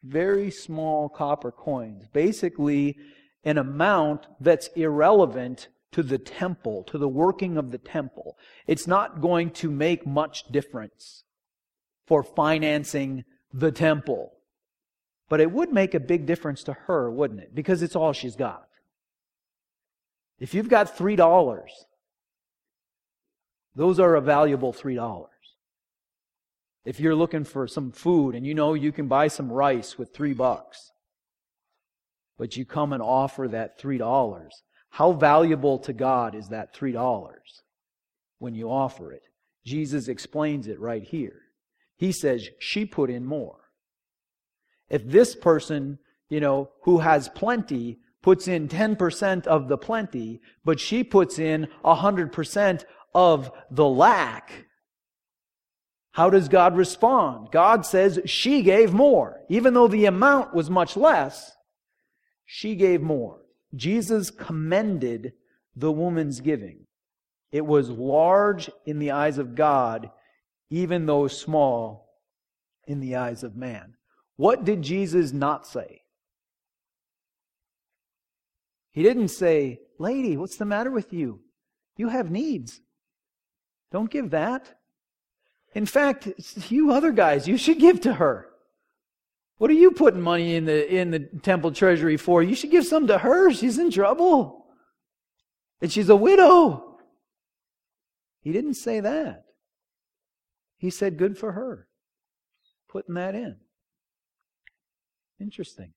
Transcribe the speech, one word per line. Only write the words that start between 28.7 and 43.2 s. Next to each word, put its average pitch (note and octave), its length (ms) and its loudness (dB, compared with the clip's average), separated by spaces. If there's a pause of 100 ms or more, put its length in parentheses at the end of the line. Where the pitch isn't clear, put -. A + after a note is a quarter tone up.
you D3+ 180 -2
can D3 160 -8
buy C#3+ 220 2
some C#3 200 -10
rice C3 480 -2
with A#2+ 160 -14
three D3 200 -4
bucks, - 580 -6 (1500)
but A2+ 200 -12
you B2 80 -10
come D3 260 -6
and C3 100 -8
offer C3 460 -4
that A2+ 320 -10
three C#3 180 -8
dollars, A#2 640 -4 (260)
how E3+ 240 2
valuable D3 680 2
to C3 140 -12
God B2 420 -2
is G#2 140 -16
that A2 260 -14
three C3+ 160 -6
dollars A#2 720 -8 (760)
when A#2+ 140 -12
you A2+ 160 -10
offer B2+ 440 -6
it? C2+ 80 -20 (440)
Jesus C#3 440 -8
explains D3 580 -8
it G#2+ 100 -12
right A2+ 260 -10
here. C3 400 -12 (520)
He F#3 160 -4
says, B2 380 -4 (100)
"She - 240 -6
put D3+ 260 -4
in B2 160 -8